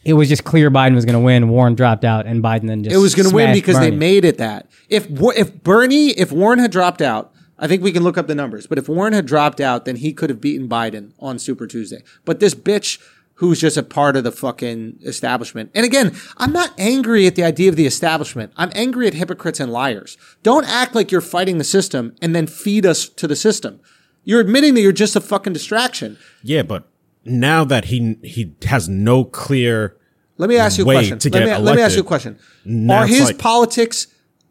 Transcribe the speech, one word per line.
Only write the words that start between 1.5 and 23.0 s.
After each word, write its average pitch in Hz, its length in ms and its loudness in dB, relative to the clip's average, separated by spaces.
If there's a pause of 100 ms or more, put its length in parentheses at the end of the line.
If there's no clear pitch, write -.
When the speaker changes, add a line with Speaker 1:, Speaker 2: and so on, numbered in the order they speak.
Speaker 1:
dropped 117 300 2
out, 110 220 0
and 117 160 -2
Biden 113 260 -2
then 110 160 -6
just 135 100 -2
Speaker 2:
It 190 40 4
was 196 160 4
gonna 190 160 2
win 214 180 4
Speaker 1:
smashed 202 120 4
Speaker 2:
because 180 200 2
they 160 100 4
Speaker 1:
Bernie. 151 80 -2
Speaker 2:
made 180 260 4
it 156 140 2
that. 107 280 -8 (220)
If 202 220 -2
Wa-, 156 260 2
if - 260 -2
Bernie, 254 480 4
if 180 220 -2
Warren 208 260 2
had 240 120 2
dropped 180 320 0
out, 113 300 -4 (260)
I - 80 -6
think 170 160 0
we 190 100 0
can 170 100 0
look 175 160 0
up 160 80 -4
the 151 80 -4
numbers, 117 320 -8
but 151 120 -4
if 131 100 -8
Warren 185 240 -2
had 196 140 0
dropped 147 340 0
out, 127 240 -4
then 127 120 -8
he 143 160 -6
could 156 180 -4
have 113 100 -8
beaten 135 280 -4
Biden 110 420 -6 (100)
on 131 180 -10
Super 120 280 -8
Tuesday. 107 360 -12 (220)
But 165 160 -4
this 196 140 2
bitch - 440 -4 (400)
who's 175 220 0
just 160 160 0
a 147 60 -2
part 143 340 -4
of 135 60 -2
the 117 80 -4
fucking 117 720 -10
establishment. 123 720 -8
And 220 100 -2
again, 247 280 0 (240)
I'm 262 160 -2
not 349 260 -2
angry 226 480 2
at 180 80 0
the 185 80 -2
idea 165 260 2
of 175 60 2
the 156 100 2
establishment. 147 720 -4
I'm 170 200 -4
angry 240 320 -2
at 165 60 -4
hypocrites 175 440 -6
and 127 140 -6
liars. 117 440 -6 (280)
Don't 269 200 4
act 247 300 -4
like 208 160 0
you're 180 100 2
fighting 180 380 -4
the 147 60 -2
system 139 580 -2
and 165 100 -2
then 165 140 0
feed 202 400 -2
us 165 220 -2